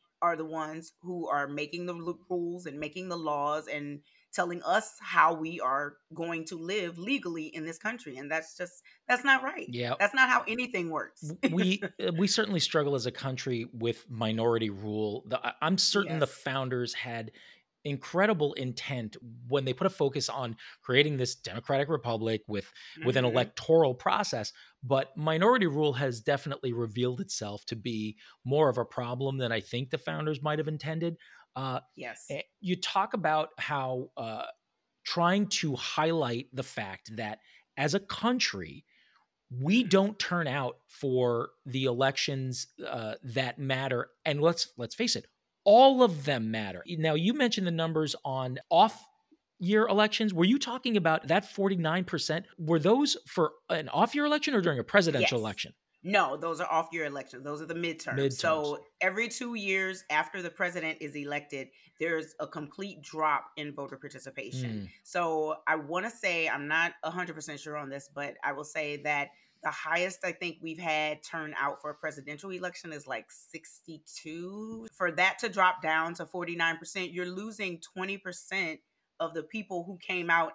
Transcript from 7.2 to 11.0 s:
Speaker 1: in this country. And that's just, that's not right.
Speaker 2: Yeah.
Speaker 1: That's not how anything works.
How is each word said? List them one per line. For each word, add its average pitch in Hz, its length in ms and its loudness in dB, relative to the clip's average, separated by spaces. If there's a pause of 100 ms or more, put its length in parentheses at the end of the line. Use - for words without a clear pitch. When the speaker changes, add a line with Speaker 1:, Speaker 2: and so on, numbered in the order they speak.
Speaker 1:
in 156 180 -8
this 165 120 -8
country. 214 400 -8
And 143 140 -10
that's 160 240 -4
just, - 280 -10 (240)
that's 247 160 2
not 269 200 4
right. 311 240 -6
Speaker 2:
Yeah. 120 320 -2
Speaker 1:
That's 202 140 4
not 262 160 6
how 247 180 4
anything 214 440 -2
works. 143 300 -6